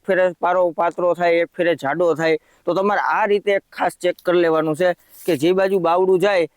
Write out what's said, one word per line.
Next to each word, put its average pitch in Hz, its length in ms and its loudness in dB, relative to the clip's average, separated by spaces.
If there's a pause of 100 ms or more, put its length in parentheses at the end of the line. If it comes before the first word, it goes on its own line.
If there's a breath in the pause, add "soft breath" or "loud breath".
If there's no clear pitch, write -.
ફેરે 185 180 0 (160)
પારો 180 300 0
પાતળો 175 440 -2
થાય, 170 280 2
એક 165 140 -4
ફેરે 170 180 0
જાડો 156 400 0
થાય, 160 240 0 (260 soft breath)
તો 175 100 -2
તમારે 196 260 0
આ 156 260 0
રીતે 202 260 0 (200)
ખાસ - 300 -6
ચેક 175 220 -2
કરી 175 160 2
લેવાનું 160 360 0
છે 175 180 0 (320 loud breath)
કે 170 100 0
જે 156 160 0
બાજુ 190 280 0
બાવડું 185 400 2
જાય 185 360 0